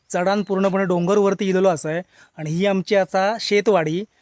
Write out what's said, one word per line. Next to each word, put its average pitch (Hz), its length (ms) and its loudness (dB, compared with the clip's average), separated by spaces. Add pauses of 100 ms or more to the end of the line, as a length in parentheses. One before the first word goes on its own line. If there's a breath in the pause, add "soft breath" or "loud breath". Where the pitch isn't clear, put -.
चढान 196 340 0
पूर्णपणे 190 420 0
डोंगरवरती 190 600 2
गेलेलो 190 240 2
असं 156 200 -2
आहे. 165 120 -4 (360 soft breath)
आणि 156 120 -8
ही 175 160 -2
आमची 196 300 0
आता 196 440 0
शेतवाडी. 190 640 0 (180)